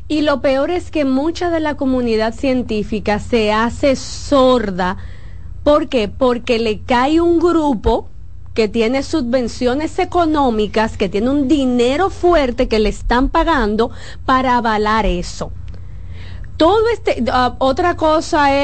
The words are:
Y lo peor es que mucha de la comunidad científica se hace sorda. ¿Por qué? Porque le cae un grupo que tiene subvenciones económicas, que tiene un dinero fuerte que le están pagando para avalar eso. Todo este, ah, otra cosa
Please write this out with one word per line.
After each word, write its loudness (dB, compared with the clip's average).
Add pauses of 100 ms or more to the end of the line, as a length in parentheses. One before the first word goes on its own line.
Y -2
lo 0
peor 0
es -4
que 0
mucha 0
de 0
la -2
comunidad 0
científica -2
se 0
hace 2
sorda. 0 (680)
¿Por 4
qué? 0
Porque 0
le -2
cae 2
un 4
grupo 2 (460)
que 2
tiene 0
subvenciones -2
económicas, 0
que 0
tiene 0
un 0
dinero 2
fuerte 2
que 0
le 2
están 0
pagando 0 (340)
para 2
avalar 0
eso. -4 (1040)
Todo 4 (120)
este, -2
ah, 2
otra 0
cosa 2 (100)